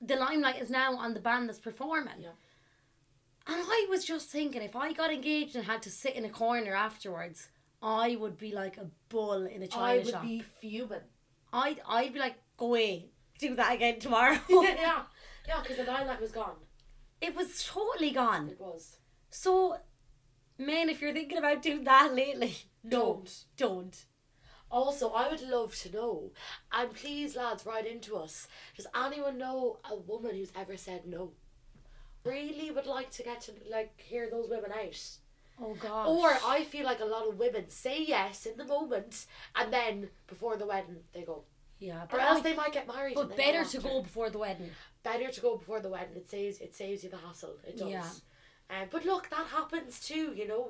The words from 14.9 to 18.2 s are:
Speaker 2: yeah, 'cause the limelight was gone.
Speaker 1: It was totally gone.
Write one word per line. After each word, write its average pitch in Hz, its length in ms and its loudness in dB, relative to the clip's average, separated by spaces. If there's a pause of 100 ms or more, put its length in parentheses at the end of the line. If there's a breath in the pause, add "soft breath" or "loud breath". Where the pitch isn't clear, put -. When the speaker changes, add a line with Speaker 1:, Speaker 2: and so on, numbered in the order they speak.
Speaker 2:
yeah, 311 160 0
'cause 262 120 -6
the 254 60 -2
limelight 254 380 -2
was 220 100 -4
gone. 214 240 -6 (680)
Speaker 1:
It 330 140 -2
was 349 320 -2
totally 349 460 0
gone. 214 360 2